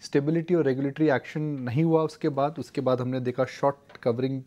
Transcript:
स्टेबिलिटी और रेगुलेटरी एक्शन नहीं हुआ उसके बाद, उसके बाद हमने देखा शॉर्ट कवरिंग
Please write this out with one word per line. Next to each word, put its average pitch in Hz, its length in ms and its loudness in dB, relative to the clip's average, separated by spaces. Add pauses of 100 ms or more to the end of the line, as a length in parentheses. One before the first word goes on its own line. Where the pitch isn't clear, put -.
स्टेबिलिटी 160 540 0
और 165 100 4
रेगुलेटरी 139 460 2
एक्शन 135 300 0
नहीं 143 440 0
हुआ 160 180 4
उसके 156 260 -4
बाद, 143 300 0
उसके - 220 -6
बाद 127 200 2
हमने 127 200 -4
देखा 127 240 -2
शॉर्ट - 520 -2
कवरिंग 131 500 -2